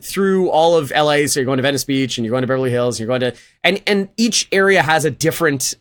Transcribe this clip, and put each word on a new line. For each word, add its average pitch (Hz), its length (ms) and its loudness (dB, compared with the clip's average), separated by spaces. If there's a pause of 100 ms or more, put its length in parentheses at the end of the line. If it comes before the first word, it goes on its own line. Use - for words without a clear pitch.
through 190 480 0
all 165 280 4
of 143 180 -2
L 151 160 2
A. 147 160 2
So 139 140 -2
you're 123 40 0
going 131 120 0
to 127 60 0
Venice 139 200 0
Beach 135 340 -2
and 117 60 -4
you're 110 80 -4
going 127 120 -2
to 120 40 -4
Beverly 131 220 -2
Hills 123 280 -2
and - 80 -8
you're 123 140 -2
going 123 140 -2
to, - 40 -20 (280)
and, 180 200 0
and 196 300 0
each - 340 -2
area 190 320 2
has 151 220 2
a 156 80 0
different, 147 680 -2